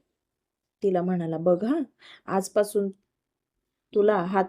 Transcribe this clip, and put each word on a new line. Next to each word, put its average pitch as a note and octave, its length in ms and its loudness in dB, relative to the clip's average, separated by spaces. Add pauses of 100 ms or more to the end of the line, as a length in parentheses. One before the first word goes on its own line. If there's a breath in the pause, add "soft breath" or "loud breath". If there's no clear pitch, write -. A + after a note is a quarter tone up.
(840)
तिला F#3 180 2
म्हणाला, F3 360 -2
"बघ F3 280 2
हा, D4+ 140 0 (480 loud breath)
आजपासून G3+ 640 0 (1040)
तुला G#3 220 4 (100)
हात F#3+ 240 0